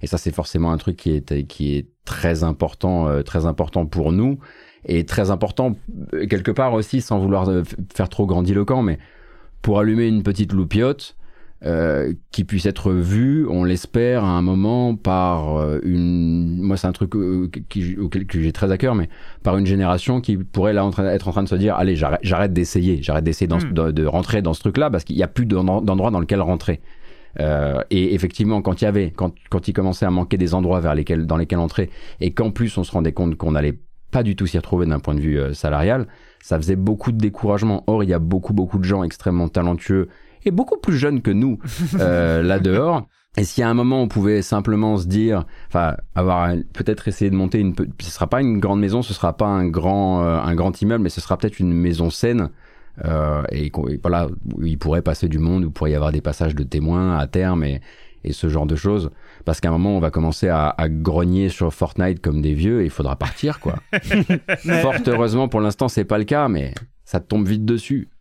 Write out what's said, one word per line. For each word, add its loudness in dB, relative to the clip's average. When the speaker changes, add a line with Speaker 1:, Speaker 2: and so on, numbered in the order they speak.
Speaker 1:
Et -6
ça, -2
c'est -4
forcément -2
un 0
truc -4
qui -2
est, -2
qui -4
est -4
très -2
important, 0
euh, 0
très -2
important -2
pour 0
nous. 2
Et 0
très 0
important, 0
euh, -4
quelque -2
part 0
aussi, -2
sans -2
vouloir, 2
euh, 2
f-, -8
faire 0
trop 0
grandiloquent, 2
mais 0
pour 2
allumer 2
une 2
petite 0
loupiote, 0
euh, 0
qui -2
puisse -2
être 0
vue, 2
on 2
l'espère, 0
à 2
un 2
moment 2
par, 0
euh, 0
une, 0
moi 2
c'est -2
un 0
truc, -2
euh, 0
qui, -4
auquel, -4
que -2
j'ai 0
très 0
à 0
cœur, 2
mais 0
par 2
une 2
génération 2
qui 0
pourrait 0
là 2
en 2
train, 0
être 0
en -2
train 0
de -2
se 0
dire, « 2
Allez, 2
j'arrête, 0
j'arrête 2
d'essayer, 2
j'arrête 0
d'essayer 0
dans 2
ce, -2
Speaker 2:
Hmm. -4
Speaker 1:
de, 2
de 2
rentrer 0
dans 0
ce -10
truc-là, 0
parce -2
qu'il -6
y 2
a -2
plus 0
d'en-, 2
d'endroit 2
dans 0
lequel 0
rentrer. » 0
Euh, 0
et 2
effectivement, 0
quand -2
il 0
y 2
avait, 0
quand, -4
quand -2
il -2
commençait 0
à 2
manquer 0
des 0
endroits 2
vers 0
lesquels, 0
dans 0
lesquels 0
entrer, -2
et -2
qu'en 0
plus -2
on 0
se -14
rendait 0
compte -2
qu'on -2
n'allait 0
pas 2
du 0
tout -2
s'y -2
retrouver 0
d'un 0
point -2
de 0
vue, 0
euh, -2
salarial, 0
ça -2
faisait 2
beaucoup 0
de 0
découragement. 0
Or, 2
il -2
y 2
a 2
beaucoup, 0
beaucoup 0
de 0
gens 2
extrêmement 0
talentueux 0
et 2
beaucoup 0
plus 0
jeunes 2
que 0
nous, 2
Speaker 2:
<laughs> -2
Speaker 1:
euh, 4
là 4
dehors. 2
Et 2
si 0
à 2
un 2
moment 4
on 2
pouvait 2
simplement 0
se -2
dire, 2
enfin, 0
avoir 2
un, 0
peut-être -2
essayer 0
de 2
monter 2
une, 2
pe-, -2
ce -10
sera -2
pas 2
une 2
grande 2
maison, 2
ce -6
sera -2
pas 0
un 2
grand, 2
euh, 2
un 0
grand 0
immeuble, 2
mais 0
ce -10
sera -2
peut-être -4
une 2
maison 2
saine, 0
euh, 0
et -2
qu'on, -4
et -4
voilà, 0
où -4
il 0
pourrait 0
passer 0
du 0
monde, 2
où -2
il -6
pourrait -2
y 2
avoir 0
des 0
passages -2
de -2
témoins 0
à 0
terme 0
et, -2
et -4
ce -2
genre 0
de 0
choses. 0
Parce -2
qu'à -2
un 2
moment, 2
on 2
va 0
commencer 0
à, 2
à 0
grogner 2
sur -2
Fortnite -2
comme 0
des 2
vieux 2
et 2
il -2
faudra -4
partir, -4
quoi. -4
Speaker 2:
<laughs> 0
Speaker 3:
Mais 2
Speaker 1:
Fort 2
heureusement, 2
pour 0
l'instant, 0
c'est 0
pas 0
le 0
cas, 0
mais -2
ça -4
te -14
tombe 0
vite 0
dessus. -2